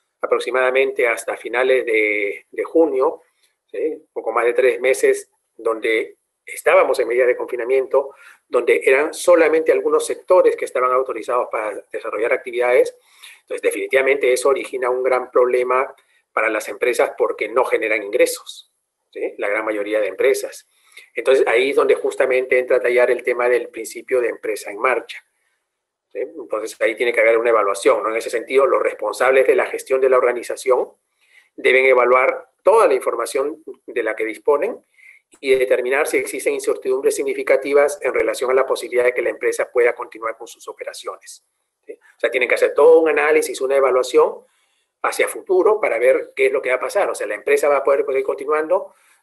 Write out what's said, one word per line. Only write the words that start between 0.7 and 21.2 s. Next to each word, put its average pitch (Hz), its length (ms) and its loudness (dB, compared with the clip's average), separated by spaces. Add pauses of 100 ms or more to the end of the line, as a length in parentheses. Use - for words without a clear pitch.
hasta 110 300 -4
finales 123 480 0
de, 107 680 -2
de 107 120 -6
junio, 156 580 0 (440)
¿sí? 135 380 -6 (100)
Poco 113 180 -6
más 120 140 0
de 120 80 2
tres 123 260 2
meses, 131 520 0 (240)
donde 113 600 -4 (280)
estábamos 156 540 2
en 113 80 0
medidas 123 200 2
de 123 100 2
confinamiento, 127 760 -2 (340)
donde 120 360 0
eran 147 300 2
solamente 160 580 4
algunos 147 340 0
sectores 175 520 4
que 127 80 -6
estaban 127 260 -2
autorizados 123 580 -2
para 107 240 -6 (180)
desarrollar 107 420 -4
actividades. 123 640 0 (460)
Entonces, - 200 -12
definitivamente 131 680 0
eso 127 180 0
origina 127 400 -4
un 127 140 -4
gran 127 280 -2
problema 123 640 0 (380)
para 110 160 -2
las 107 180 -4
empresas 135 500 -2
porque 113 300 -2
no 120 160 0
generan 110 400 -2
ingresos, - 680 -4 (380)
¿sí? - 260 -8
La 107 100 -6
gran 107 160 -2
mayoría 107 380 -4
de 98 60 -2
empresas. 107 600 -2 (480)
Entonces, 131 320 2